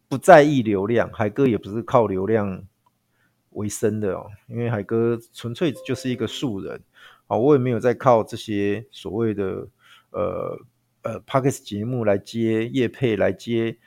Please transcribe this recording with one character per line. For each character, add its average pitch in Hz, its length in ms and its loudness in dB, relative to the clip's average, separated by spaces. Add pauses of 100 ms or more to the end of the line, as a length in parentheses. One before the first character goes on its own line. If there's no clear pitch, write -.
不 131 100 -4
在 160 240 12
意 143 200 4
流 101 240 0
量， 110 260 0
海 107 180 -2
哥 139 160 2
也 113 100 2
不 98 140 -10
是 113 120 -6
靠 117 240 4
流 95 200 -2
量 101 360 -2 (880)
为 104 180 -8
生 107 320 -2
的 98 140 -4
哦， 82 120 -10 (220)
因 117 100 -10
为 120 100 -4
海 110 140 -2
哥 117 360 0 (140)
纯 117 220 -12
粹 156 180 -2 (140)
就 131 80 -4
是 127 160 -4
一 127 60 -2
个 110 100 -4
素 104 340 -6
人。 71 180 -10 (480)
好， 104 120 -2
我 139 160 4
也 139 40 6
没 127 120 0
有 113 100 -2
在 120 140 0
靠 120 280 4
这 107 140 -10
些 101 540 -4
所 - 220 -12
谓 113 200 -2
的， 95 340 -6 (440)
呃， 90 480 -6 (440)
呃， 110 200 -10
Podcast 131 400 -2
节 104 240 -8
目 123 180 -4
来 101 140 2
接 113 500 -2
业 127 180 0
配， 113 300 -2
来 98 160 2
接 113 540 -4